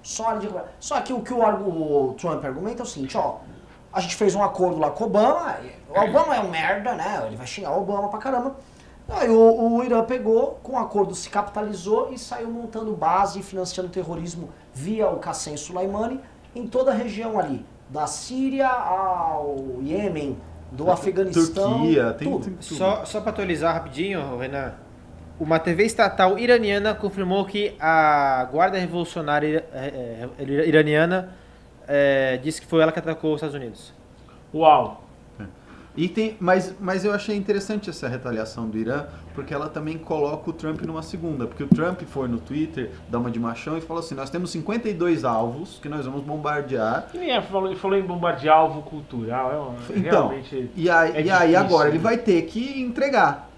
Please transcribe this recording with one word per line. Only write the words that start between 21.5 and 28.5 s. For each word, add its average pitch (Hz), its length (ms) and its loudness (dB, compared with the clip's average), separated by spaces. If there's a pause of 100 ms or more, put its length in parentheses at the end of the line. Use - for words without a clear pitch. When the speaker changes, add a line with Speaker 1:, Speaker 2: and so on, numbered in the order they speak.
Speaker 2:
Turquia, 127 340 4
tem, - 180 -4
Speaker 1:
tudo. 226 140 -2
Speaker 2:
tem 190 80 -8
tudo. 175 100 -14 (140)
Speaker 3:
Só, 196 280 0
só 214 160 -6
pra 220 100 -2
atualizar 165 420 0
rapidinho, 151 640 -4
Renan, 131 360 -6 (680)
uma 160 200 4
T 175 140 0
V 185 120 4
estatal 202 540 4
iraniana 214 560 4
confirmou 190 500 0
que 208 340 -2
a 147 720 4